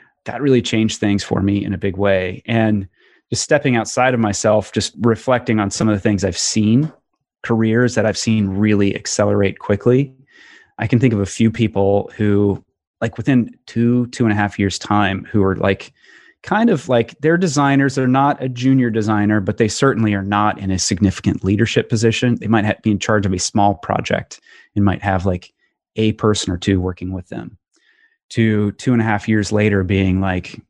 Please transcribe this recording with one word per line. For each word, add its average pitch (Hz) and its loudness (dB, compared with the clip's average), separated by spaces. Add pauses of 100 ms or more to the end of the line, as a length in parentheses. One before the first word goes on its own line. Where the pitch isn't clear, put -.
(260)
that 117 -8
really 131 4
changed 110 -2
things 101 0
for - -2
me 101 0
in 101 -6
a 92 -4
big 95 -4
way. 98 0
And 110 0 (420)
just - -4
stepping 139 2
outside 127 0
of 120 0
myself, 107 0
just - -4
reflecting 117 0
on 98 -2
some 107 -2
of 107 2
the 98 -2
things 101 0
I've 92 -2
seen, 113 0 (500)
careers 113 0
that 107 2
I've 104 -2
seen 107 0
really 101 2
accelerate 104 0
quickly. 127 0 (640)
I 113 -4
can 117 2
think 117 2
of 101 0
a 98 -2
few 113 0
people 101 0
who, 101 0 (360)
like, - -4
within 120 0
two, 120 0
two 123 -2
and 107 4
a - -2
half 104 0
years' 98 -2
time, 101 0
who 104 2
are, 95 0
like, 95 -4 (480)
kind 220 0
of, 170 -2
like, 117 0
they're 160 2
designers. 139 2
They're 131 0
not 135 2
a 131 -6
junior 127 2
designer, 107 0
but 101 -4
they 113 2
certainly 110 0
are 98 -4
not 104 0
in 98 -4
a 92 0
significant - -2
leadership 107 0
position. 113 0
They 104 -6
might 107 2
ha-, 107 0
be 110 0
in 98 0
charge 107 0
of 95 0
a 90 -2
small 101 2
project - -4 (340)
and 101 0
might 92 0
have, 95 0
like, 90 -4 (460)
a 110 0
person 104 -2
or 87 -4
two 98 0
working 90 -6
with - -10
them. - -14 (720)
To 107 0
two - -2
and 113 2
a 107 0
half 104 -2
years 107 0
later 104 2
being, 95 0
like, 92 -6